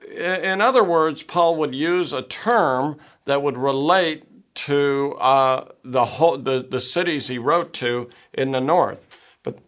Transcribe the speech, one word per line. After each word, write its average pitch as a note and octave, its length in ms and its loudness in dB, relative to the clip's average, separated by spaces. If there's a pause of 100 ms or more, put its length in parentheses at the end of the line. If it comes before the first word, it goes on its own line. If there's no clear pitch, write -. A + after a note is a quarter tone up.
i-, F3+ 340 -6
in F#3+ 200 -2
other B3+ 220 4
words, D#3+ 400 0
Paul E3+ 320 2
would D3+ 180 -2
use E3 400 -2
a C3 80 -4
term D3+ 760 0 (260)
that C#3 180 0
would C#3 160 -2
relate D3+ 680 0 (400)
to, C#3+ 540 0
uh, C3 460 2 (180)
the B2+ 220 0
whole, D3+ 320 2
the, C3 320 -2
the B2+ 100 -4
cities E3+ 480 -2
he B2 120 -6
wrote D#3+ 340 -2
to B2 360 -4 (220)
in C3+ 200 -2
the C3 100 0
north. C#3 560 -2 (240)
But, - 160 -10 (100)